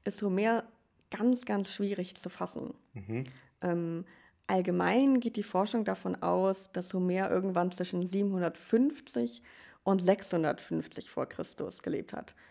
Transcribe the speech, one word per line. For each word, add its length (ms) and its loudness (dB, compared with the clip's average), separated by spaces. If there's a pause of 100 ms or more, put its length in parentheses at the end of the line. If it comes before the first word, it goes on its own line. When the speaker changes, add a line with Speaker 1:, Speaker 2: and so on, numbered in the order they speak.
Speaker 1:
ist 180 -6
Homer 440 2 (440)
ganz, 360 2
ganz 260 -2
schwierig 440 -4
zu 140 -10
fassen. 440 -8 (200)
Speaker 2:
Mhm. 300 -6 (380)
Speaker 1:
Ähm, 440 -2 (400)
allgemein 760 4
geht 160 -2
die 80 -2
Forschung 400 0
davon 380 -2
aus, 500 2
dass 220 -6
Homer 380 2
irgendwann 400 2
zwischen 340 -2
siebenhundertfünfzig 1400 0 (420)
und 160 4
sechshundertfünfzig 1120 0
vor 180 -4
Christus 540 -10
gelebt 320 -6
hat. 220 -14 (160)